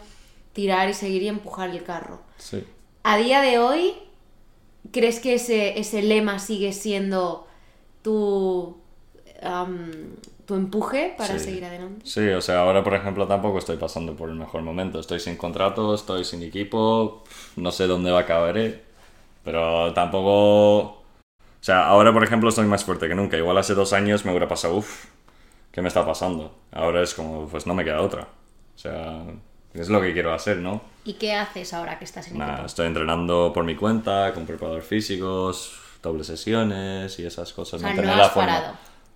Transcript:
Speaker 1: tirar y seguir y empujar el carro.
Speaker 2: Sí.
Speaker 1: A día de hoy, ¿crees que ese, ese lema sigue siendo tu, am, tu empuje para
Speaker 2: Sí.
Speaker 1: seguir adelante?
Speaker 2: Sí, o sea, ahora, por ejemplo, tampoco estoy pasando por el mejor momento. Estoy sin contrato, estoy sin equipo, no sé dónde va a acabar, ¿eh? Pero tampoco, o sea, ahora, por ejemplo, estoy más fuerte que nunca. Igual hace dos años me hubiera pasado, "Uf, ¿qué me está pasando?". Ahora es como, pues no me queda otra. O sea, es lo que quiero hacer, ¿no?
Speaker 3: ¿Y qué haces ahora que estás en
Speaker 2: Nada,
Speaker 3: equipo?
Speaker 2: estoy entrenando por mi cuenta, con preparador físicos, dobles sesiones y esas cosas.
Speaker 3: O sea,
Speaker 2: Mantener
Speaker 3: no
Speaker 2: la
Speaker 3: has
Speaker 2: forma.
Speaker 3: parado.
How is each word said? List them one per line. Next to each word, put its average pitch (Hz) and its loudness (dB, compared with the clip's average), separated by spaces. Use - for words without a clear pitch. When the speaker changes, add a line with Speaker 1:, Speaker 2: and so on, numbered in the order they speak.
Speaker 1:
tirar 190 2
y 202 -4
seguir 190 -2
y 208 -2
empujar 196 -8
el 170 -10
carro. - -12
Speaker 2:
Sí. - -10
Speaker 1:
A 214 6
día 254 4
de 247 4
hoy, 311 2
¿crees 233 2
que 247 0
ese, 220 0
ese 208 -4
lema 214 2
sigue 196 -4
siendo 190 -4
tu, 196 0
am, 175 -8
tu 202 -4
empuje 214 -2
para 196 -4
Speaker 2:
Sí. - -6
Speaker 1:
seguir 185 -8
adelante? 180 -14
Speaker 2:
Sí, - -4
o 92 2
sea, 90 2
ahora, 95 4
por 98 2
ejemplo, 95 -2
tampoco 98 2
estoy 82 -4
pasando 82 -6
por 80 -10
el 80 -8
mejor 80 -8
momento. 87 -4
Estoy 85 -6
sin 85 -6
contrato, 98 0
estoy 92 -4
sin 85 -8
equipo, 110 0
no 87 -4
sé 92 0
dónde 90 2
va 90 6
a - 4
acabar, 85 2
¿eh? 113 -2
Pero 82 0
tampoco, 101 6
o - -14
sea, 92 4
ahora, 104 10
por 110 4
ejemplo, 113 4
estoy 110 2
más 101 2
fuerte 85 -2
que 85 -2
nunca. 98 0
Igual 87 2
hace 95 2
dos 98 2
años 101 2
me 95 0
hubiera 87 2
pasado, 85 0
"Uf, - -6
¿qué 90 -4
me 90 0
está 82 2
pasando?". 80 -4
Ahora 85 0
es 85 -2
como, 78 -8
pues 78 -10
no 90 -2
me 90 -2
queda 78 -2
otra. - -4
O - -20
sea, 80 -10
es 85 -8
lo 104 4
que 90 2
quiero 82 0
hacer, 92 -2
¿no? 92 -6
Speaker 3:
¿Y 202 -10
qué 214 -4
haces 196 -8
ahora 170 -8
que 185 -16
estás 170 -16
en 147 -10
Speaker 2:
Nada, - -6
Speaker 3:
equipo? 71 -8
Speaker 2:
estoy 85 -4
entrenando 85 0
por 85 0
mi 82 -2
cuenta, 101 0
con 82 -10
preparador 82 -8
físicos, 95 -4
dobles 80 -6
sesiones 95 -4
y 87 -8
esas 85 -10
cosas. 87 -10
Speaker 3:
O 85 -8
sea, 87 -6
Speaker 2:
Mantener 98 0
Speaker 3:
no 98 2
Speaker 2:
la - 10
Speaker 3:
has 190 2
Speaker 2:
forma. 175 2
Speaker 3:
parado. 160 -4